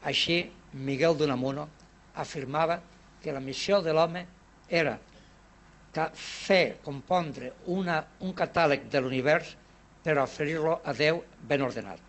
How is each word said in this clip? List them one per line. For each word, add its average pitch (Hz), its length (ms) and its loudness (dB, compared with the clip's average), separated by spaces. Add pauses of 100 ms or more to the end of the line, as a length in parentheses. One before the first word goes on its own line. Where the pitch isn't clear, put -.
Així, 160 400 0 (320)
Miguel 139 420 2
d'Unamuno 139 480 0 (500)
afirmava 160 680 -2 (400)
que 156 100 -6
la 135 80 -6
missió 135 420 0
de 160 140 0
l'home 170 300 2 (420)
era 151 300 2 (1000)
ca-, 160 160 0
fer - 720 2
compondre 139 720 -4 (180)
una, 175 300 0 (180)
un 185 160 -6
catàleg 160 560 2
de 143 80 4
l'univers 131 540 0 (500)
per 156 160 2
oferir-lo 156 640 0
a 147 100 -4
Déu 151 280 2 (260)
ben 139 160 2
ordenat. 107 440 -8